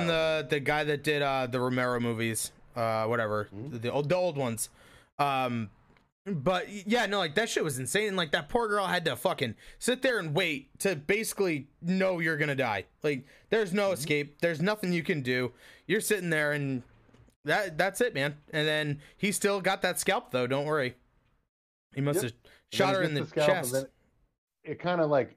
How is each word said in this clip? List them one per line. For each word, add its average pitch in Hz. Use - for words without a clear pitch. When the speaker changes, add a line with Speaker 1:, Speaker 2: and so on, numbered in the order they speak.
Speaker 1:
wild. -
Speaker 2:
the, 160
the 151
guy 147
that 147
did, 147
uh, 135
the 123
Romero 123
movies, 117
uh, 113
whatever, 110
Speaker 1:
Mm-hmm. 123
Speaker 2:
the 120
old, 143
the 175
old 180
ones. 117
Um, 131
but 180
y-, 196
yeah, 226
no, 202
like, 170
that 170
shit -
was 139
insane. 196
And, 190
like, 165
that 165
poor 233
girl 208
had 175
to 139
fucking 143
sit 254
there 247
and 160
wait 165
to 196
basically 180
know 185
you're 160
gonna 147
die. 113
Like, 147
there's 202
no 202
Speaker 1:
Mm-hmm. 196
Speaker 2:
escape. 147
There's 165
nothing 190
you 170
can 156
do. 123
You're 196
sitting 190
there 151
and 135
that, 170
that's 190
it, 240
man. 147
And 151
then 151
he 202
still 202
got 190
that 180
scalp 214
though. 127
Don't 135
worry. 147
He 135
must 143
Speaker 1:
Yep. -
Speaker 2:
have 120
Speaker 1:
And -
then -
Speaker 2:
shot 190
Speaker 1:
he 190
Speaker 2:
her 190
in 160
Speaker 1:
gets 143
Speaker 2:
the -
Speaker 1:
the 160
scalp, 151
and 185
Speaker 2:
chest. 131
Speaker 1:
then 135
it 151
kinda, 175
like, 139